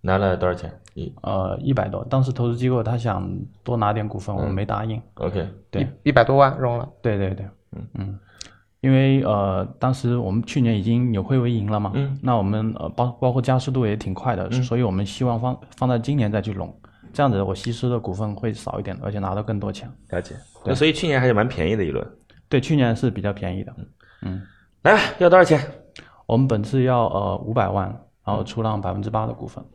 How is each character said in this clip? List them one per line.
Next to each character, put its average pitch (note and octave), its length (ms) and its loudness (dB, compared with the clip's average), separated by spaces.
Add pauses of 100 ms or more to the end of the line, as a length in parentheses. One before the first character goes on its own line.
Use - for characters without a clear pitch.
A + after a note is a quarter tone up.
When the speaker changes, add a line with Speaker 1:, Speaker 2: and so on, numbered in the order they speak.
Speaker 1:
拿 F#2 160 2
了 G2 180 2
多 F2+ 140 0
少 F2+ 40 0
钱？ D#2+ 180 -8 (220)
一 - 280 -10
Speaker 2:
呃， G2 400 -2
一 C#3 120 0
百 G2+ 140 0
多。 G2 180 -6
当 C3 160 2
时 C3 120 2
投 A#2+ 180 0
资 A#2 60 -2
机 B2+ 120 0
构 B2 140 0
他 A#2 140 -2
想 F#2+ 340 -2 (320)
多 A#2+ 140 -2
拿 G#2 160 2
点 G#2+ 120 -2
股 G#2 140 -6
份， G2 160 -6
Speaker 1:
嗯。 F#2+ 100 -2
Speaker 2:
我 - 40 -2
没 F#2+ 160 -2
答 G#2 180 -4
应。 A2+ 180 -6 (120)
Speaker 1:
OK。 F2+ 340 -4 (220)
Speaker 2:
对。 G2 140 -2 (200)
Speaker 3:
一， C#3+ 60 2
一 - 20 2
百 B2+ 120 6
多 C3+ 140 4
万 C3+ 220 6
融 B2 180 0
了。 A#2+ 120 -6 (120)
Speaker 2:
对， A2 160 0
对， G2 120 0
对。 F#2+ 160 -6 (260)
Speaker 1:
嗯。 - 220 -12
Speaker 2:
嗯。 G2 260 -8 (640)
因 C3+ 100 4
为， C3+ 320 6
呃， G2 400 2 (160)
当 B2+ 140 2
时 A#2+ 240 0
我 G#2 140 -2
们 A2 120 2
去 - 160 -2
年 A#2 160 4
已 G2+ 60 0
经 A#2+ 300 2
扭 G2 100 0
亏 C3 160 2
为 A#2+ 140 2
盈 G#2 180 0
了 G#2+ 100 0
嘛， G2+ 140 -2
Speaker 1:
嗯。 C#3 280 -2
Speaker 2:
那 B2 140 2
我 A2 60 2
们， G#2+ 360 0
呃， D#2+ 120 -6
包-， B2 180 0 (140)
包 B2+ 100 2
括 C3 100 2
加 B2+ 160 2
速 B2+ 120 -2
度 B2+ 160 0
也 G#2 100 0
挺 G2+ 180 -6
快 A#2 220 -2
的， F#2 160 -4
Speaker 1:
嗯。 B2 120 0
Speaker 2:
所 A#2+ 140 0
以 B2 40 2
我 A#2 80 2
们 F#2+ 160 0
希 - 180 -6
望 A#2+ 160 0
放-， B2+ 180 -2 (200)
放 C3 100 0
在 B2 120 2
今 C#3 180 -2
年 G#2+ 140 2
再 G#2 100 0
去 G#2+ 100 -4
融， F#2 240 -8 (380)
这 - 80 -2
样 C3+ 100 4
子 G2 100 2
我 G2 120 0
稀 A#2 180 -6
释 A#2 160 -2
的 A#2+ 120 0
股 F#2+ 120 -6
份 G#2 240 -4
会 A2 160 -4
少 - 280 -8
一 G2 40 -8
点， F#2+ 200 -8
而 G2+ 80 -4
且 G#2 80 -6
拿 F#2+ 160 -2
到 G#2 80 -4
更 G#2+ 160 -4
多 G2+ 120 -4
钱。 - 180 -12 (200)
Speaker 1:
了 F2+ 120 -4
解。 - 120 -12 (300)
Speaker 2:
对。 - 80 -4
Speaker 1:
那 C3+ 40 2
所 D3 100 2
以 D#3+ 60 6
去 D#3 140 -2
年 C#3 160 2
还 B2+ 60 4
是 B2 60 6
蛮 G#2+ 140 4
便 F2 220 0
宜 A2 60 2
的 G2+ 100 0
一 D2+ 60 -2
轮。 B1 140 -4 (440)
Speaker 2:
对， C#3 100 4
去 D#3 160 0
年 A#2+ 200 4
是 A#2 160 0
比 G2+ 100 -6
较 G2+ 100 -2
便 F#2+ 240 -6
宜 G2 80 -6
的。 - 140 -14
Speaker 1:
嗯。 - 100 -14 (360)
Speaker 2:
嗯。 F#2+ 180 -6 (400)
Speaker 1:
来 F#3 120 6
吧， G#3+ 60 6 (200)
要 F3 100 8
多 F3+ 80 10
少 F3+ 80 10
钱？ D3 160 4 (640)
Speaker 2:
我 A2+ 100 0
们 C3 120 4
本 A2 160 2
次 B2+ 200 0
要， B2 220 4
呃， F#2+ 320 0
五 A2+ 160 -6
百 G2+ 160 2
万， G2 160 0 (400)
然 G#2 100 0
后 G#2 80 -2
出 - 180 -6
让 G#2+ 200 -2
百 F#2+ 100 -4
分 G2 100 -4
之 G#2 80 -6
八 A2 180 -2
的 A#2 60 -6
股 - 120 -12
份。 - 180 -16 (120)